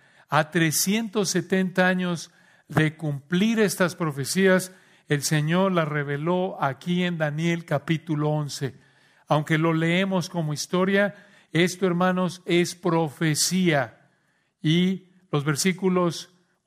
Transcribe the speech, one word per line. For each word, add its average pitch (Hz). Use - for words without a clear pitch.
a 156
trescientos 190
setenta 185
años 180
de 156
cumplir 180
estas 185
profecías, 180
el 143
Señor 165
las 170
reveló 151
aquí 175
en 175
Daniel 160
capítulo 151
once. 147
Aunque 151
lo 165
leemos 175
como 156
historia, 190
esto, 180
hermanos, 180
es 175
profecía. 165
Y 180
los 147
versículos 180